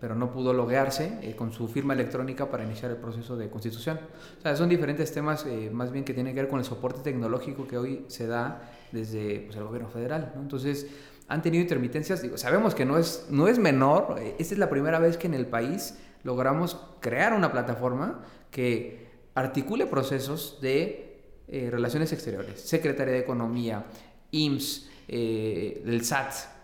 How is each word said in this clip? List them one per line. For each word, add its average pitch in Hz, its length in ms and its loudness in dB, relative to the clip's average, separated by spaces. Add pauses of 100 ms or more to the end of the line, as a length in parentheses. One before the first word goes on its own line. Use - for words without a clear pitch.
pero 113 140 -4
no 123 160 0
pudo 127 220 2
loguearse, 135 680 2
eh, 110 140 -8
con 113 180 -4
su 117 140 -4
firma 135 260 0
electrónica 131 560 -2
para 110 140 -4
iniciar 110 260 -6
el 117 80 -4
proceso 117 400 -8
de 107 140 -6
constitución. 117 480 -4 (400)
O - 20 -20
sea, 147 140 2
son 170 140 4
diferentes 156 420 2
temas, 151 340 0
eh, 110 260 -4
más 123 200 -2
bien 139 140 -4
que 135 100 -4
tienen 127 180 -2
que 135 80 0
ver 139 80 0
con 139 100 0
el 120 60 0
soporte 127 360 -4
tecnológico 127 680 -2
que 123 100 -4
hoy 131 300 -4
se - 200 -8
da 117 440 -4 (200)
desde, 110 560 -2
pues, 107 100 -10
el 104 60 -6
gobierno 110 260 -6
federal, 131 460 -4
¿no? 139 80 -8
Entonces, 139 440 -2 (400)
han 156 140 -2
tenido 170 220 4
intermitencias. 151 580 0
Digo, 123 160 -6
sabemos 185 380 4
que 135 100 2
no 139 140 4
es, - 320 0
no 147 160 6
es 240 100 8
menor. 143 600 6
Eh, 110 180 -6
esta 165 160 -2
es 196 60 -2
la 180 100 4
primera 151 300 4
vez 165 180 6
que 175 80 -4
en 170 80 2
el 127 140 0
país 123 500 -2 (260)
logramos 135 540 2 (220)
crear 143 340 4
una 180 180 4
plataforma 123 720 0 (280)
que - 580 -2 (240)
articule 131 540 0
procesos 139 760 -2
de, - 600 -2 (240)
eh, 127 240 -4
relaciones 123 420 2
exteriores, 98 480 -6
Secretaría 143 540 0
de 127 60 4
Economía, 117 640 -2 (440)
imss, 147 600 0 (180)
eh, 110 800 -2
del 117 180 2
sat 135 300 0 (300)